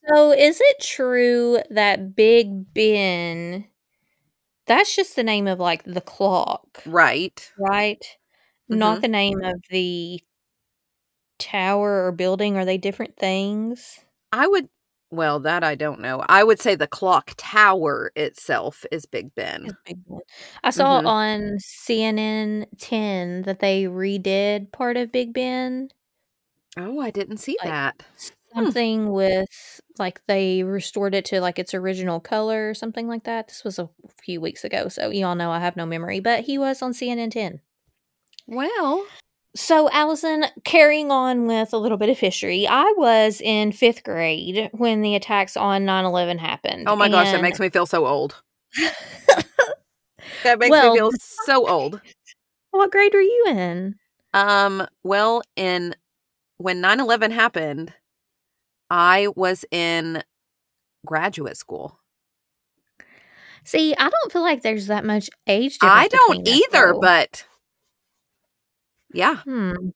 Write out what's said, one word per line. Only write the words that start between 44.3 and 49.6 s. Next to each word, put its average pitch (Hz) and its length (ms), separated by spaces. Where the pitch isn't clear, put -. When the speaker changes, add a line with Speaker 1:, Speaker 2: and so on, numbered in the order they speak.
Speaker 1:
when 220 280
the 208 140
attacks 196 420
on 196 280
nine 190 200
eleven 175 340
happened, - 500
Speaker 2:
Oh 208 80
my 202 120
gosh, 202 180
that 196 80
Speaker 1:
and 180 80
Speaker 2:
makes 180 180
me 190 100
feel 175 160
so 165 180
old. 143 380
Speaker 1:
<laughs> 285 60